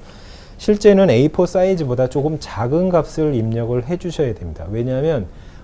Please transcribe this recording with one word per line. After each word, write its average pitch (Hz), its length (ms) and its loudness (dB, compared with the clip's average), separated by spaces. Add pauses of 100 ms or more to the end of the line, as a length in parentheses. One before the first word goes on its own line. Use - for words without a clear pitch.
(580)
실제는 202 520 4
에이포 147 360 4
사이즈보다 165 600 0
조금 147 320 -2
작은 143 500 -2
값을 160 460 0
입력을 117 500 -2
해주셔야 160 500 -4
됩니다. 82 340 -12
왜냐하면 127 580 -2 (360)